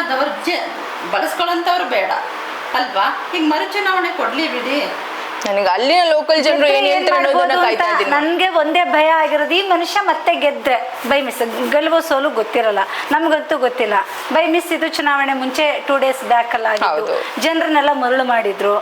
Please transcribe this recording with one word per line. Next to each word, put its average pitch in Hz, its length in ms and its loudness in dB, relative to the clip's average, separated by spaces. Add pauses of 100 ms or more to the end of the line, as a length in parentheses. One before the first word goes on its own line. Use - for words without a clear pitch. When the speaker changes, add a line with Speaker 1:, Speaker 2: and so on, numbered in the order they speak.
(100)
Speaker 1:
ದೌರ್ಜ-, 294 600 -2 (420)
ಬಳಸ್ಕೊಳ್ಳೋಂಥವ್ರು 339 720 0
ಬೇಡ 226 260 0 (640)
ಅಲ್ವಾ? 190 440 -2 (160)
ಈಗ 339 120 -2
ಮರು 311 260 0
ಚುನಾವಣೆ 381 360 0
ಕೊಡ್ಲಿ 311 400 -2
ಬಿಡಿ. 247 440 -4 (540)
Speaker 2:
ನನಗೆ 202 220 0
ಅಲ್ಲಿನ 262 420 4
ಲೋಕಲ್ 302 340 2
ಜನರು 302 120 2
Speaker 3:
ಗೆದ್ರೆ 285 220 4
Speaker 2:
ಏನ್ 403 80 2
Speaker 3:
ಏನ್ 381 80 2
Speaker 2:
ಹೇಳ್ತಾರೆ 370 220 2
ಅನ್ನೋದನ್ನ 349 220 2
Speaker 3:
ಮಾಡ್ಬೋದು 349 240 2
Speaker 2:
ಕಾಯ್ತಾ 226 220 2
Speaker 3:
ಅಂತ 320 160 0
Speaker 2:
ಇದ್ದೀನಿ. 294 200 2
Speaker 3:
ನನ್ಗೆ 339 280 2
ಒಂದೇ 330 360 2
ಭಯ 311 240 4
ಆಗಿರೋದು, 302 460 2
ಈ 392 140 0
ಮನುಷ್ಯ 349 320 0
ಮತ್ತೆ 339 340 2
ಗೆದ್ರೆ 247 580 0 (160)
by 277 120 2
miss, 233 500 -4
ಗೆಲುವು 311 300 2
ಸೋಲು 285 300 0
ಗೊತ್ತಿರಲ್ಲ 220 480 0 (340)
ನಮಗಂತೂ 311 460 0
ಗೊತ್ತಿಲ್ಲ, 247 360 0 (380)
by 320 140 2
miss 339 280 0
ಇದು 320 140 -2
ಚುನಾವಣೆ 277 460 0
ಮುಂಚೆ 269 540 -2
ಟೂ 277 80 2
ಡೇಸ್ 262 280 0
ಬ್ಯಾಕ್ 233 300 2
ಅಲ್ಲ 226 120 -2
ಆಗಿದ್ದು, 214 220 0
Speaker 2:
ಹೌದು. 165 540 -2
Speaker 3:
ಜನರನ್ನೆಲ್ಲ 311 500 2
ಮರಳು 262 320 0
ಮಾಡಿದ್ರು 208 580 0